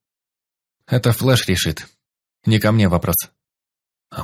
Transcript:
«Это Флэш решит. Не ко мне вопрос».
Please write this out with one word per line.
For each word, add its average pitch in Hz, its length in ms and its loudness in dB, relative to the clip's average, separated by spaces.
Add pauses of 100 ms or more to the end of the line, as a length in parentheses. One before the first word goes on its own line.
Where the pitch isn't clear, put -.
(880)
«Это 120 240 2
Флэш 123 340 0
решит. 85 400 -4 (580)
Не 110 140 2
ко 107 140 0
мне 107 160 4
вопрос». 85 280 -2 (1080)